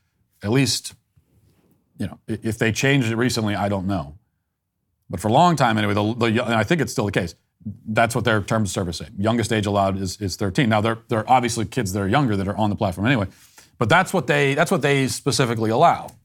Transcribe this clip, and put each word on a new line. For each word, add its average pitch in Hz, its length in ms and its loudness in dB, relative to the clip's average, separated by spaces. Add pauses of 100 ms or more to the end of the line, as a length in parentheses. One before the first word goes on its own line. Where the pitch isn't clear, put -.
(440)
at 104 80 -4
least, - 420 0 (1040)
you 104 80 -6
know, - 220 -12
i-, 107 160 -6
if 107 140 -4
they 113 160 0
changed 135 360 2
it 113 60 -2
recently, 117 400 0
I 101 140 -2
don't 95 180 -4
know. 80 300 -6 (920)
But - 120 -8
for 107 80 -2
a - 20 2
long 165 240 6
time 117 220 2
anyway, 104 160 0
the, 107 220 0
the, 117 280 0
and 117 100 -2
I 107 120 2
think 160 160 0
it's 104 100 -4
still 110 140 -2
the 104 80 -4
case, 92 220 -4 (520)
that's 117 260 2
what 120 120 -2
their 110 160 4
terms 107 280 -2
of - 40 -8
service 87 240 -4
say. 78 100 -12 (100)
Youngest 113 360 0
age 107 120 0
allowed 98 360 0
is, 92 180 -8
is 98 160 -6
thirteen. 107 320 0
Now, 110 140 2
there, 113 160 0 (100)
there 117 120 0
are 107 100 -6
obviously 120 340 2
kids 104 300 -4
that 104 80 -2
are 95 80 0
younger 123 260 2
that 95 140 -2
are 95 80 -4
on 107 120 0
the 98 60 -2
platform 98 320 -2
anyway, 117 200 0 (500)
but 117 100 0
that's 175 260 4
what 180 140 -2
they, 143 280 2
that's 165 140 2
what 139 120 0
they 139 260 2
specifically 117 640 -2
allow, 127 400 2 (160)